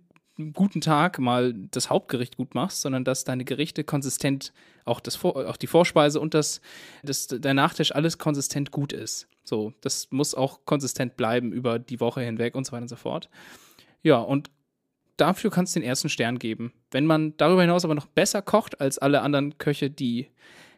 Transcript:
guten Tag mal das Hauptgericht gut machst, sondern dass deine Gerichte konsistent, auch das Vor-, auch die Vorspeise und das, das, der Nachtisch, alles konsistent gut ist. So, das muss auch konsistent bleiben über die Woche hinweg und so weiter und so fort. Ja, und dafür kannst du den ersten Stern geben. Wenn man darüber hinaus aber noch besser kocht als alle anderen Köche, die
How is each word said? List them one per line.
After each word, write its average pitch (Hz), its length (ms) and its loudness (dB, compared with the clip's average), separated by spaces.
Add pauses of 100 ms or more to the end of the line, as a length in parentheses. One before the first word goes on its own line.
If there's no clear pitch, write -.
(540)
guten 190 280 0
Tag 156 380 2
mal 123 340 2 (180)
das - 180 -4
Hauptgericht - 480 -2
gut 127 160 -6
machst, 139 280 -4
sondern 131 220 -2
dass 131 200 -2
deine 127 220 -4
Gerichte 147 380 -4
konsistent, 139 720 -2 (320)
auch 120 140 -2
das - 160 -8
Vor-, 139 340 -2
auch - 80 -8
die 135 100 -6
Vorspeise 156 520 6
und 156 140 -2
das, - 280 0 (420)
das, 143 240 -6
der 135 260 -2
Nachtisch, 151 400 2
alles 160 260 0
konsistent 143 520 -2
gut 143 220 -4
ist. - 340 -10 (160)
So, 107 380 -4
das - 300 -6
muss 139 240 -2
auch 131 300 -2
konsistent 135 520 -2
bleiben 120 360 0
über 117 260 -2
die 120 200 -10
Woche 120 220 0
hinweg 117 340 -4
und 135 100 -4
so - 80 -12
weiter 120 100 -10
und 120 60 -14
so 117 80 -14
fort. 135 320 -8 (760)
Ja, 147 140 6
und 127 340 -2 (640)
dafür 180 320 2
kannst 175 260 0
du 180 40 0
den 120 80 -4
ersten 135 220 -2
Stern 120 300 -2
geben. 113 340 -6 (180)
Wenn 147 140 2
man 156 320 2
darüber 180 240 6
hinaus 175 240 4
aber 156 100 2
noch 147 120 -6
besser 196 360 2
kocht - 380 0
als 135 180 0
alle 139 220 4
anderen 143 360 0
Köche, 147 320 -2
die 127 380 -4 (500)